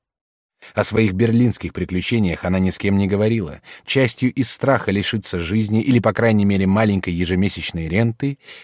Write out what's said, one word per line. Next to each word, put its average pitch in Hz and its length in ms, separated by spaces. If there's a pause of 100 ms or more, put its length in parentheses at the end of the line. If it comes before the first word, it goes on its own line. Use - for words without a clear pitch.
(720)
О 104 100
своих 107 300
берлинских 113 600
приключениях 90 680
она 92 160
ни 95 100
с 87 80
кем 98 200
не 98 100
говорила, 101 540 (240)
частью 127 480
из 131 160
страха 123 420
лишиться 98 480
жизни 107 420
или, 127 180
по 104 140
крайней 110 320
мере, 98 220
маленькой 98 460
ежемесячной 87 760
ренты, 117 500 (260)